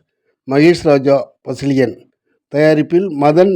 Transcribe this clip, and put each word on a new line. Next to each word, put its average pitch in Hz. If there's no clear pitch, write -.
மகேஷ் 151
ராஜா 139
பசிலியன் 131
தயாரிப்பில் 156
மதன் 156